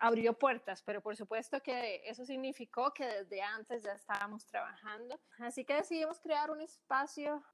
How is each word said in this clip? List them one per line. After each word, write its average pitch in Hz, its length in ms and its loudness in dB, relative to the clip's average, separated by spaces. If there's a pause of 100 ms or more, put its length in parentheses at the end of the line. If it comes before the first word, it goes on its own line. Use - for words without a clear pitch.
abrió 226 380 6
puertas, 233 440 2
pero 208 200 -4
por 208 120 -2
supuesto 220 480 -2
que 247 460 -2
eso 240 160 -8
significó 262 720 -2
que 277 120 -4
desde 196 360 -4
antes 220 400 -4
ya 202 100 -4
estábamos 208 540 -4
trabajando. 214 720 -6 (200)
Así 240 260 -6
que 277 80 2
decidimos 320 460 0
crear 302 300 2
un 311 120 -4
espacio 294 800 -2 (120)